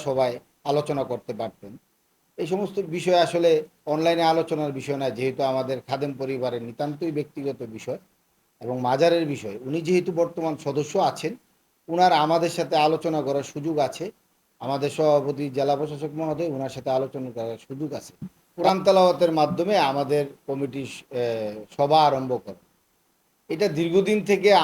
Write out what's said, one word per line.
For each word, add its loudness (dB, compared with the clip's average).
সভায় 0
আলোচনা 0
করতে -8
পারতেন। -10
এই -4
সমস্ত -2
বিষয় 4
আসলে 4
অনলাইনে 2
আলোচনার 0
বিষয় -4
না, 0
যেহেতু -2
আমাদের 0
খাদেম -4
পরিবারের -4
নিতান্তই -6
ব্যক্তিগত -6
বিষয় -8
এবং -6
মাজারের 4
বিষয়। -8
উনি -4
যেহেতু 0
বর্তমান -2
সদস্য -4
আছেন, -6
উনার 4
আমাদের 2
সাথে 0
আলোচনা 0
করার -2
সুযোগ -4
আছে, 0
আমাদের -2
সভাপতি 2
জেলা 0
প্রশাসক -6
মহোদয়, -2
ওনার -6
সাথে -6
আলোচনা -6
করার -6
সুযোগ -8
আছে। -18
কোরআন 4
তেলাওয়াতের 6
মাধ্যমে 2
আমাদের 0
কমিটি, -6
এ, 0
সভা 4
আরম্ভ -2
করে। -16
এটা 2
দীর্ঘদিন 2
থেকে 4